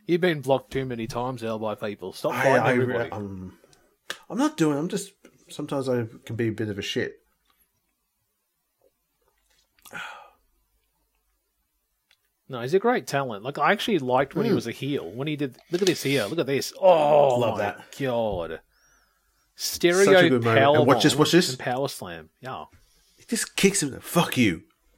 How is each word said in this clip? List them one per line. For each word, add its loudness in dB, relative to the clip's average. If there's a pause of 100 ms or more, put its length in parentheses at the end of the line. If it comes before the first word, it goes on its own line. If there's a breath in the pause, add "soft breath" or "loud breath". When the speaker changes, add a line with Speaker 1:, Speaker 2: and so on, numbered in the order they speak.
Speaker 1:
You've 0
been 0
blocked -2
too -4
many -6
times, -6
Al, -6
by -4
people. -10
Stop -6
Speaker 2:
I, -4
Speaker 1:
fighting 4
Speaker 2:
I, 4
Speaker 1:
everybody. 0
Speaker 2:
um, -12 (720 loud breath)
I'm -8
not -2
doing, 2
I'm -4
just, -8 (340)
sometimes -6
I 0 (180)
can -10
be -2
a -4
bit -4
of -6
a -8
shit. -6 (4000 loud breath)
Speaker 1:
No, -10
he's -6
a 6
great 0
talent. -4
Like, -8
I 2
actually 2
liked 0
when 0
he 2
Speaker 2:
Mm. 4
Speaker 1:
was -2
a -6
heel. -6
When -8
he -4
did, -6 (140)
look -2
at 2
this 0
here. 0
Look -4
at -2
this. -4
Oh, 6
Speaker 2:
Love 0
Speaker 1:
my -2
Speaker 2:
that. -6 (160)
Speaker 1:
God. -4 (960)
Speaker 2:
Such -6
a 4 (100)
Speaker 1:
Stereo 8
Speaker 2:
good 2
moment. 4
Speaker 1:
power 6
Speaker 2:
And 4
watch 4
this, 4
Speaker 1:
bomb -2
Speaker 2:
watch 4
this. 4
Speaker 1:
and -8
power -4
slam. -12 (120)
Yeah. -12 (520)
Speaker 2:
He -20
just -6
kicks 2
him. -8
"Fuck -2
you. 2
Speaker 1:
<laughs> -20 (260)